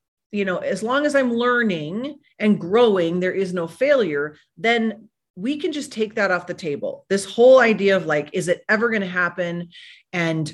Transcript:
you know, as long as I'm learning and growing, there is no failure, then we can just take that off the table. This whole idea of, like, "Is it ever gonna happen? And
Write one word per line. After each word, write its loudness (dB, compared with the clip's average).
you -2
know, -2
as -6
long 0
as 0
I'm 2
learning -2
and 2
growing, 2
there -2
is -4
no -4
failure, 0
then -2
we -6
can -4
just -10
take -6
that 0
off -4
the -8
table. -8
This -2
whole 8
idea 4
of, -2
like, -2
"Is -4
it -2
ever 0
gonna -2
happen? -4
And -2